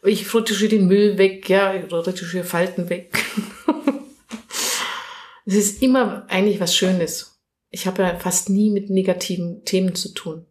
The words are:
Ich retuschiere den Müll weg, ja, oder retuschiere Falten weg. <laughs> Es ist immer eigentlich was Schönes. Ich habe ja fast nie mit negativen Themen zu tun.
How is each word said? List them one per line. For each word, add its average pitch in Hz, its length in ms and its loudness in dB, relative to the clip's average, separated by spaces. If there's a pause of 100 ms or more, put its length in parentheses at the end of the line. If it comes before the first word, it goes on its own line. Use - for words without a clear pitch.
Ich 202 300 0
retuschiere 220 360 2
den 208 180 4
Müll 202 300 6
weg, 190 320 2
ja, 190 240 4 (100)
oder 170 240 -4
retuschiere 180 380 -6
Falten 175 440 -2
weg. 180 220 -6 (540)
<laughs> - 320 0 (1500)
Es 196 100 0
ist 202 260 2
immer 254 480 2
eigentlich 196 300 2
was 175 160 0
Schönes. 180 640 -2 (300)
Ich - 180 -6
habe 185 160 0
ja 175 160 0
fast - 300 -2
nie 208 200 4
mit 202 200 -2
negativen 185 720 -2
Themen 185 320 0
zu - 180 -8
tun. 165 380 -12